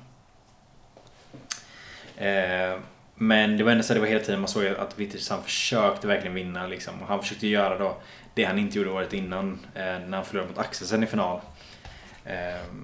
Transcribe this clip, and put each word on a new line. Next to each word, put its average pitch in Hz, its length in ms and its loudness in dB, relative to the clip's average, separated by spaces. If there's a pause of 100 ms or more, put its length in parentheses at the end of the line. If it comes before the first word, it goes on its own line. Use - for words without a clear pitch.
(2250)
Eh, 92 640 2 (360)
men 110 420 6
det 104 80 4
var 117 80 8
ändå 113 100 6
så 117 100 2
att 113 40 6
det 107 40 6
var 107 60 4
hela 107 180 2
tiden 101 160 0
man 98 80 0
såg 104 180 2
att 98 320 -2
Wittisan 101 440 -4
försökte - 640 2
verkligen 90 280 0
vinna, 90 320 -4
liksom. 92 360 -10
Och 92 60 -8
han 101 120 0
försökte 104 260 -4
göra 98 320 4
då 95 180 0 (380)
det 113 100 2
han 95 140 2
inte 101 200 0
gjorde 95 120 0
året 92 220 -2
innan, 95 460 -4 (160)
eh, 95 100 -6
när 92 320 -4
han 92 80 -2
förlorade 92 260 -4
mot 92 80 -6
Axelsen 107 440 0
i 113 40 2
final. 90 340 -2 (840)
Eh, 87 400 -6 (180)